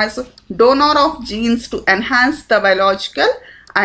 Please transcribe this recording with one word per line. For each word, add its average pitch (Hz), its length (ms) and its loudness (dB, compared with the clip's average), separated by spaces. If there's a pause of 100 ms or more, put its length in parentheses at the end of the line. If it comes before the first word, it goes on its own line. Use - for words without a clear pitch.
as 214 220 -6 (320)
donor 277 420 4
of 277 340 -2
genes 233 300 -2
to - 140 -10
enhance 247 640 0 (140)
the 208 80 4
biological 196 680 0 (560)